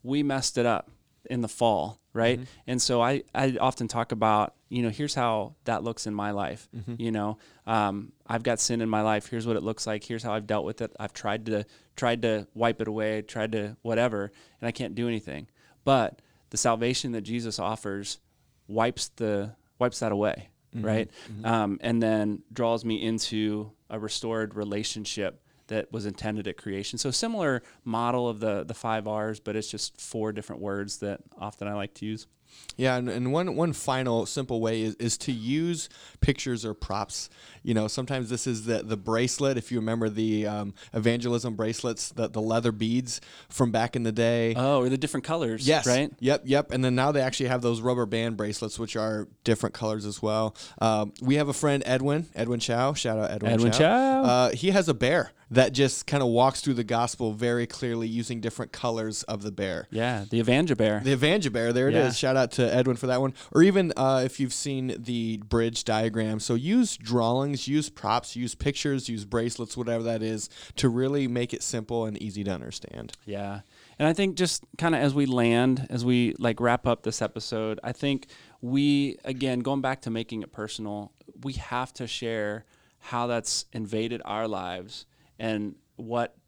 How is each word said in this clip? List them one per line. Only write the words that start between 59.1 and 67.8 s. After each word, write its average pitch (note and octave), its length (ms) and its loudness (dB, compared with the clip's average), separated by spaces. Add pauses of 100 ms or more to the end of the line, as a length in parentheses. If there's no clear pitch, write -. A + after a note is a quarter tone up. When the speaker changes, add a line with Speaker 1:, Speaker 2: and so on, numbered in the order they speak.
Speaker 2:
of G#2 180 -4
the G#2 100 -6
bear. F#2+ 380 -4
Speaker 1:
Yeah, A2+ 380 -2
the A#2 120 2
Evangel C3+ 340 4
bear. G#2+ 300 2
Speaker 2:
The C3+ 80 4
Evangel D3 400 2
bear, A2+ 200 2
there B2+ 160 4
it D3 60 4
Speaker 1:
Yeah. C3+ 140 4
Speaker 2:
is. B2 100 -2
Shout C3 180 2
out B2+ 160 4
to A#2+ 220 2
Edwin B2+ 220 4
for C3 100 -4
that B2+ 140 2
one. C3+ 140 0 (180)
Or D3+ 100 10
even, F#3 340 6
uh, C3 280 4
if C3 160 -2
you've B2+ 140 0
seen C3 440 -2
the A#2 380 -2 (120)
bridge A#2 360 2
diagram. A2 560 2
So B2 140 0
use F3+ 420 2
drawings, B2 720 2
use D3 220 2